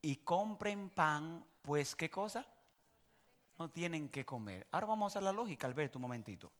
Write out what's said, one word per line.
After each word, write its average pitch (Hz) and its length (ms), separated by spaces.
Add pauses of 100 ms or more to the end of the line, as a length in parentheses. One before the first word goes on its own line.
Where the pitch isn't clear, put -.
y 143 160
compren 202 720
pan, 160 560 (160)
pues", 143 340
¿qué 160 140
cosa? 214 380 (1120)
"No 165 120
tienen 165 380
que 131 160
comer". 104 460
Ahora 196 160
vamos 214 180
a 202 80
hacer 196 120
la 190 80
lógica, 202 340
Alberto, 135 320
un 127 40
momentito. 113 580